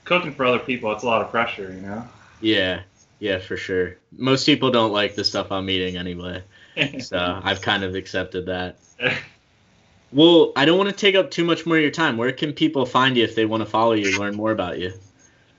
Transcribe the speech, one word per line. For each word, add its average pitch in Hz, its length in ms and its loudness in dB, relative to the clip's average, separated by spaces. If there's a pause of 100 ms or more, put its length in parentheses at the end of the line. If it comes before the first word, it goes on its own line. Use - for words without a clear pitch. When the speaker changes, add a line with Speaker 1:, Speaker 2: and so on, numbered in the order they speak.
Speaker 1:
cooking 170 300 -2
for 135 100 -2
other 123 140 2
people. 113 340 -4
It's 104 100 -6
a 127 40 -4
lot 113 160 2
of - 80 -8
pressure, 107 420 -4
you 92 80 -12
know? 104 260 -10 (340)
Speaker 2:
Yeah, 95 400 2 (380)
yeah, 98 200 -2
for 92 180 -8
sure. 90 400 -4 (200)
Most 131 300 2
people 135 240 4
don't 113 220 4
like 104 220 0
the 101 100 -2
stuff 98 280 -2
I'm 95 180 -4
eating 92 260 -2
anyway, 90 460 -8 (300)
Speaker 1:
<laughs> 139 280 -4
Speaker 2:
so 90 420 -4
I've 98 180 -2
kind 101 240 0
of 92 100 -4
accepted 92 520 -6
that. 90 320 -6 (200)
Speaker 1:
<laughs> 123 200 -2 (960)
Speaker 2:
Well, 160 420 8
I 139 100 4
don't 170 100 6
wanna 196 160 2
take 196 220 2
up 185 160 2
too 175 120 -2
much 165 220 0
more 165 140 2
of 156 40 2
your 143 80 2
time. 147 280 0
Where 123 140 0
can 147 200 -4
people 143 320 0
find 127 320 2
you 117 80 4
if 104 100 -2
they 110 120 2
wanna 110 180 -2
follow 113 280 2
you, 101 280 0
learn 101 160 -4
more 110 160 0
about 90 260 -4
you? 90 140 -6 (680)